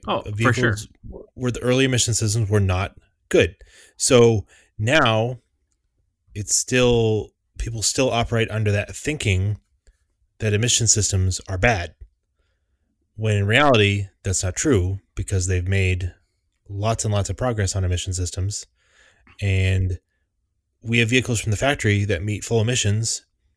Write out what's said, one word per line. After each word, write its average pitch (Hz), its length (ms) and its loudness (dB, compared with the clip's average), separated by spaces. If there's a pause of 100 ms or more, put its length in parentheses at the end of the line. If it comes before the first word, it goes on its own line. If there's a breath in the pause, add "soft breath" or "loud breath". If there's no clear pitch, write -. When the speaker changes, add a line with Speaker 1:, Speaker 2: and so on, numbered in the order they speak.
Speaker 1:
Oh, 196 180 -4
Speaker 2:
vehicles 107 200 -4
Speaker 1:
for 120 80 4
sure. 120 220 0 (600)
Speaker 2:
were, 123 160 -4
the - 100 -8
early 127 240 2
emission 120 280 0
systems 107 360 0
were 107 100 4
not 95 360 0 (340)
good. 110 260 2 (420 soft breath)
So 117 480 4 (320 soft breath)
now 120 640 2 (920)
it's 104 220 -6
still, 117 760 2 (260)
people 113 240 -8
still 127 280 0
operate 113 400 0
under 107 220 -2
that 101 240 -4
thinking 104 640 -2 (800)
that 107 140 -2
emission 113 340 0
systems 92 640 0
are 95 80 -6
bad, 123 380 0 (1200)
when 107 220 0
in 101 80 2
reality, 107 640 4 (160)
that's 98 200 -2
not 92 120 -4
true, 95 440 0 (160)
because 92 320 -4
they've 90 200 -2
made 92 460 0 (560)
lots 104 340 -4
and 104 100 -2
lots 101 160 -2
of 95 80 -6
progress 110 380 -2
on 95 80 0
emission 90 300 -2
systems. 92 520 -6 (760 soft breath)
And 95 580 0 (800)
we 117 180 0
have 113 100 2
vehicles 120 320 0
from 113 100 -4
the 101 60 -2
factory 110 480 0
that 95 180 -4
meet 104 220 -6
full 113 160 0
emissions. 113 640 -2 (320)